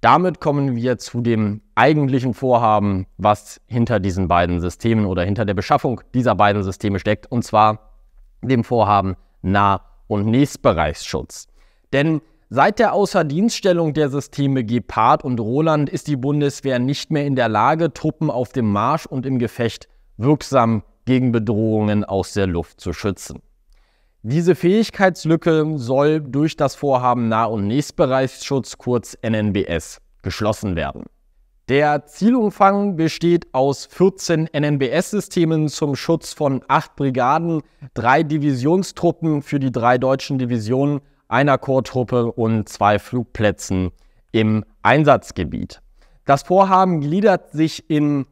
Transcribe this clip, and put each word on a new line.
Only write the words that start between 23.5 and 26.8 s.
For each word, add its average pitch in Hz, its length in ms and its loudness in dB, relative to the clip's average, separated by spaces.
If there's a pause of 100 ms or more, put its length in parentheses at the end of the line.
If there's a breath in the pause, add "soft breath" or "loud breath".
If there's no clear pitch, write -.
Diese 165 320 0
Fähigkeitslücke 165 1200 0
soll 139 420 0
durch 143 380 -4
das 139 180 -2
Vorhaben 123 540 0